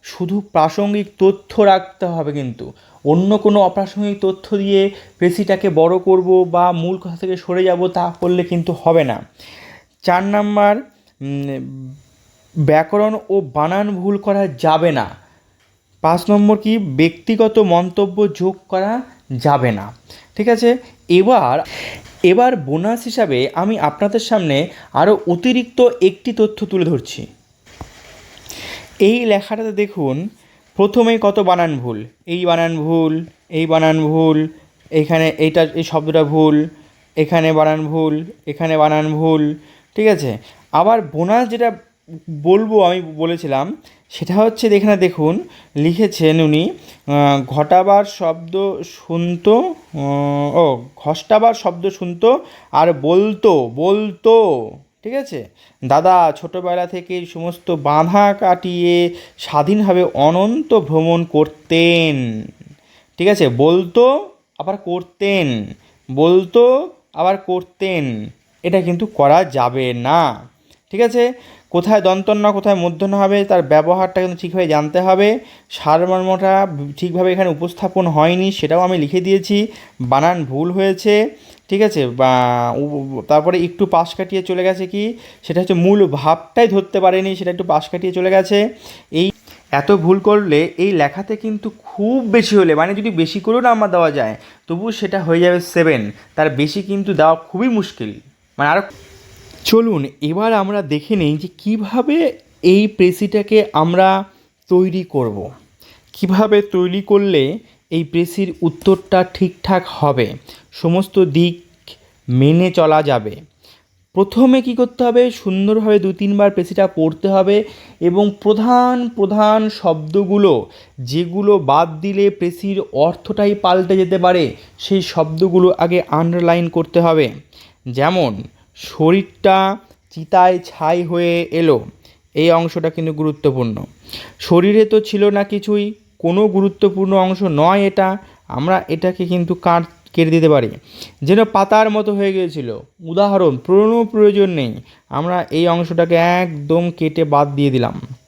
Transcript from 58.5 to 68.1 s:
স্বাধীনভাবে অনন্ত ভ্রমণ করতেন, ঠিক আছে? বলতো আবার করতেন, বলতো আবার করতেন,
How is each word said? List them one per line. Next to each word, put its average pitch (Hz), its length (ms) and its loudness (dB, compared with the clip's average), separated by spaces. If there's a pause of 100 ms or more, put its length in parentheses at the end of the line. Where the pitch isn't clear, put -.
স্বাধীনভাবে 180 640 2 (260)
অনন্ত 220 420 0 (180)
ভ্রমণ 160 360 2
করতেন, 165 880 0 (1040)
ঠিক 180 120 0
আছে? 196 200 4
বলতো 170 560 2 (540)
আবার 190 180 -8 (140)
করতেন, 185 560 -4 (640)
বলতো 175 540 2 (580)
আবার 185 160 2 (140)
করতেন, 180 540 -6 (600)